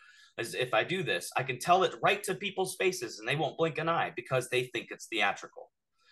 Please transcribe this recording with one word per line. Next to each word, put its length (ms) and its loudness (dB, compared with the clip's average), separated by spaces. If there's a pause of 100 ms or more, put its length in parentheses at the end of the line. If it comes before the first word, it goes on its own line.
(360)
is 180 -4
if 200 0
I 100 6
do 180 -2
this. 320 -2
I 100 0
can 140 -4
tell 240 6
it 200 2
right 220 2
to 100 -2
people's 420 -4
faces 440 -2
and 60 -12
they 100 0
won't 200 -2
blink 220 0
an 100 0
eye 260 0
because 360 -2
they 140 2
think 260 -6
it's 160 -12
theatrical." 640 -2 (420)